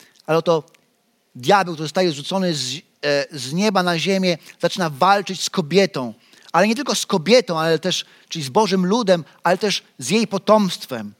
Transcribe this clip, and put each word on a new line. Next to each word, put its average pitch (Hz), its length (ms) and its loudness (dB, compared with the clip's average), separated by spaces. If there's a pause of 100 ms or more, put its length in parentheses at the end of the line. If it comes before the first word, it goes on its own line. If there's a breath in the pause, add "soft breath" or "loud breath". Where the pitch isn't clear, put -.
(260 soft breath)
ale 160 120 2
oto 165 260 0 (680)
diabeł, 175 400 2
który 156 100 -8
zostaje 180 280 0
zrzucony 175 420 -2
z, 131 220 -6
e, 180 40 -10 (580)
z 127 140 -8
nieba 190 300 2
na 175 160 0
ziemię, 185 400 0 (220 loud breath)
zaczyna 170 300 -2
walczyć 190 520 0
z - 80 -6
kobietą. 147 640 0 (380 loud breath)
Ale 190 160 4
nie 233 60 0
tylko 262 200 -4
z - 120 -4
kobietą, 185 540 2
ale 160 180 2
też, 175 260 -4 (240 soft breath)
czyli 156 160 -8
z 131 40 -8
Bożym 185 380 2
ludem, 190 380 2 (180 soft breath)
ale 180 160 2
też 202 240 -2 (160)
z 127 120 -8
jej 214 160 2
potomstwem. 175 920 0